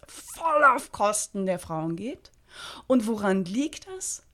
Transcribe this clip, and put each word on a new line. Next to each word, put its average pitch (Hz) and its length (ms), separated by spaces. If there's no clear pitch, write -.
voll 302 580
auf 269 280
Kosten 208 540
der 180 120
Frauen 165 380
geht. 240 340
Und 247 200
woran 202 380
liegt 247 440
das? - 340